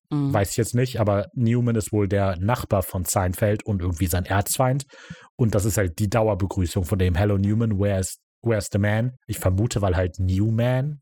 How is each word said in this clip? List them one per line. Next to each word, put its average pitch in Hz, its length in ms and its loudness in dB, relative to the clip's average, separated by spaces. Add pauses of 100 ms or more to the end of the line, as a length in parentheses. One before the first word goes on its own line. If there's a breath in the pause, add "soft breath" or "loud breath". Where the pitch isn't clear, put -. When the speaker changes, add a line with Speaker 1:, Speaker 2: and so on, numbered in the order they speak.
(120)
Speaker 1:
Mhm. 143 220 0
Speaker 2:
Weiß 101 180 2
ich - 60 -6
jetzt 120 180 0
nicht, 127 240 0
aber 101 340 0
Newman 120 420 2
ist 107 160 -2
wohl 104 160 2
der 98 300 0
Nachbar 101 460 0
von 90 220 -6
Seinfeld 104 600 0
und 98 160 -2
irgendwie 90 260 -2
sein 90 180 -2
Erzfeind. 127 600 0 (500 loud breath)
Und 110 200 2
das 101 100 2
ist 107 120 0
halt 95 220 0
die 104 100 0
Dauerbegrüßung 98 720 0
von 95 160 -2
dem, 92 160 2
„Hello 101 220 2
Newman, 107 420 2
where's, 98 380 -2 (260)
where's 110 280 0
the 104 80 0
man?“ 110 340 0 (140)
Ich - 120 -8
vermute, 98 420 0
weil 92 140 2
halt 90 240 -2
Newman, 113 840 0